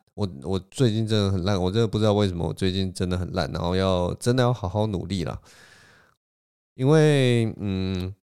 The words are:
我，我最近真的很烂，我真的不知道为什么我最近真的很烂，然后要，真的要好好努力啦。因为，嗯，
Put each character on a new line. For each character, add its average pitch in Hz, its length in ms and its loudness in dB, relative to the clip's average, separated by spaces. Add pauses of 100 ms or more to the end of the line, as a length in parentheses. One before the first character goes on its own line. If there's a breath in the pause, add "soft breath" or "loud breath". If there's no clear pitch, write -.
(140)
我， 98 140 -6 (140)
我 95 160 -4
最 117 320 0
近 110 160 0
真 107 140 0
的 98 100 2
很 95 140 0
烂， 98 180 0
我 92 80 0
真 110 120 0
的 113 60 2
不 104 120 -2
知 107 60 2
道 104 80 4
为 104 140 2
什 90 80 -2
么 85 120 -2
我 104 60 -4
最 95 180 -2
近 95 220 -2
真 90 160 -4
的 90 80 0
很 90 160 -4
烂， 87 180 -2
然 85 100 -6
后 87 140 0
要， 90 400 0
真 123 220 0
的 131 40 2
要 120 120 2
好 92 160 -6
好 107 180 0
努 92 180 -4
力 87 200 -4
啦。 65 140 -8 (1400 soft breath)
因 127 120 0
为， 135 680 4
嗯， 95 580 -4 (180)